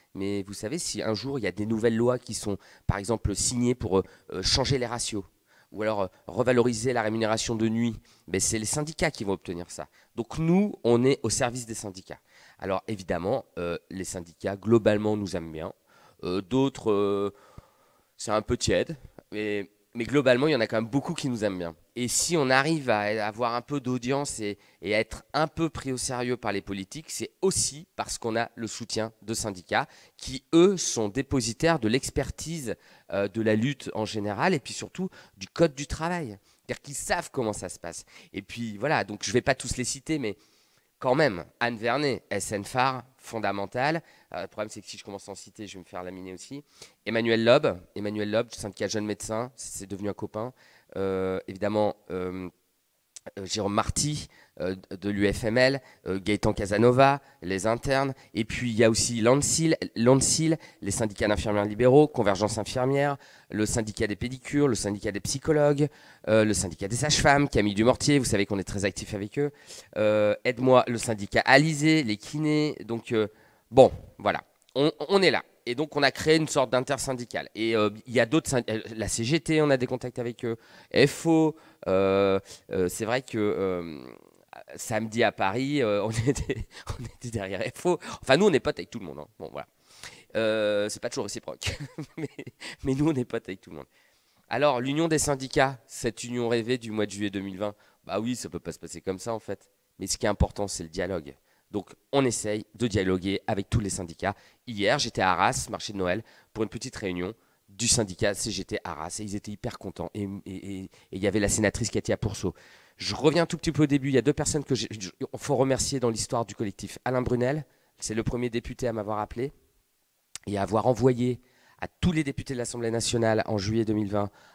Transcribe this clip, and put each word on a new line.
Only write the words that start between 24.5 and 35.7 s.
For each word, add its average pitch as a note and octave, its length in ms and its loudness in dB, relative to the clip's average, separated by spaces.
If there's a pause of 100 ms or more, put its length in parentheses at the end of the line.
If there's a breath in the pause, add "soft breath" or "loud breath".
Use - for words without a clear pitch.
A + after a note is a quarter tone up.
et G2 140 -2
à G#2+ 40 4
être - 260 -4 (100)
un D3+ 120 2
peu D#3+ 220 -2
pris - 240 -6
au B2+ 60 -4
sérieux B2 400 -2
par A2 120 -4
les G2+ 120 -2
politiques, G2+ 480 -10
c'est - 220 -8 (100)
aussi F3+ 440 0 (100)
parce - 200 -6
qu'on A2+ 180 -4
a A2+ 200 0
le A#2 120 -6
soutien A2 540 -6
de G#2+ 140 -6
syndicats G#2 520 -2 (300 loud breath)
qui, - 260 -12 (120)
eux, F3+ 240 8
sont A2 320 -2
dépositaires C3+ 680 0
de A2 100 0
l'expertise, C#3 880 -2 (340 soft breath)
euh, G2+ 180 0
de A2+ 140 -4
la A2 140 4
lutte C3 360 -2
en G#2+ 140 -4
général G#2+ 480 0
et D3+ 40 0
puis - 140 -10
surtout F3+ 380 -8 (260 loud breath)
du F#2+ 120 -14
code E3 260 2